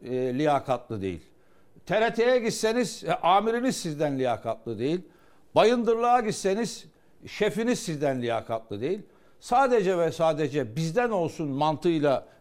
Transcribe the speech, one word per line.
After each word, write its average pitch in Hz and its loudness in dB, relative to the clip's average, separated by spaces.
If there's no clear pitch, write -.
e, 123 -10
liyakatlı 131 -2
değil. 92 -6
T 202 0
R 226 2
T'ye 240 4
gitseniz, 220 -2
e, 160 -2
amiriniz 220 2
sizden 147 -2
liyakatlı 117 -4
değil. 151 -2
Bayındırlığa 233 4
gitseniz 202 -4
şefiniz 214 0
sizden 139 -2
liyakatlı 113 -4
değil. 185 -4
Sadece 240 2
ve 165 2
sadece 147 -2
bizden 165 0
olsun 170 -2
mantığıyla 147 0